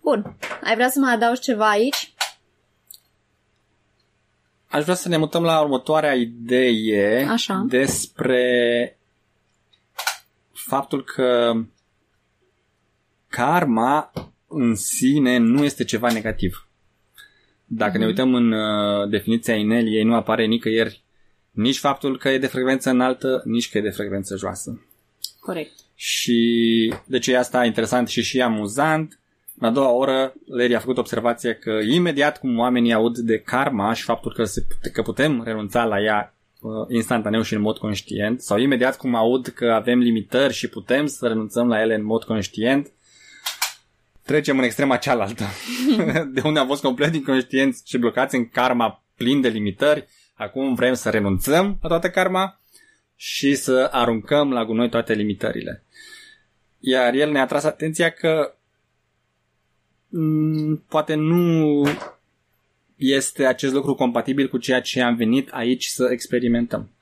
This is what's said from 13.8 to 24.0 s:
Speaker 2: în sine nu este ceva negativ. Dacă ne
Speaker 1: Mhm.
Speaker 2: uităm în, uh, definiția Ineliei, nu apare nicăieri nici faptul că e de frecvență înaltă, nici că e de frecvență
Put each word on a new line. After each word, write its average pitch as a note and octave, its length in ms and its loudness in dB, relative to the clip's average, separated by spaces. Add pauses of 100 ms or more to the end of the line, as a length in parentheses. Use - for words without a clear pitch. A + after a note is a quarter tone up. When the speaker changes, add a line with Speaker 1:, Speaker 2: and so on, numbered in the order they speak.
Speaker 2:
în A#2+ 260 0
sine B2+ 640 2
nu A#2+ 280 4
este C#3 200 -2
ceva A#2+ 260 -2
negativ. A2 580 -4 (960)
Dacă G#2 280 -4
ne F#2+ 60 -2
Speaker 1:
Mhm. A2+ 80 2
Speaker 2:
uităm B2+ 280 2
în, A#2+ 180 4
uh, G#2 560 0
definiția A2+ 460 0
Ineliei, A2 500 2
nu A#2 100 4
apare A2+ 300 0
nicăieri A2 580 -2 (480)
nici B2 280 -2
faptul C3+ 400 -2
că C#3 100 -2
e C3+ 100 2
de C3+ 80 0
frecvență C3 440 -2
înaltă, B2+ 540 0
nici A#2 260 -2
că A2 80 -2
e - 20 2
de G#2 100 -2
frecvență G2 460 -6